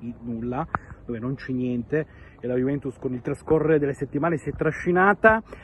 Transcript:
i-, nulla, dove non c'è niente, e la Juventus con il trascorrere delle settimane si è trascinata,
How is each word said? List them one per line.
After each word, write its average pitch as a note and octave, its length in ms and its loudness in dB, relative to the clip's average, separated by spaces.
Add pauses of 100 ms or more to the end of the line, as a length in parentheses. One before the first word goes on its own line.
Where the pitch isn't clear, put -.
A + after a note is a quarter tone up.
i-, A#2 140 -10 (100)
nulla, A#2+ 440 -4 (380)
dove A#2+ 120 -6
non C3 180 -4
c'è - 160 -8
niente, B2+ 540 -2 (320)
e - 80 -10
la B2 100 -2
Juventus C3+ 420 -2
con B2+ 160 -6
il B2 80 -8
trascorrere D#3 560 2
delle C#3+ 160 0
settimane D3 420 -2
si C#3+ 140 -6
è - 20 -8
trascinata, F#3 880 4 (220)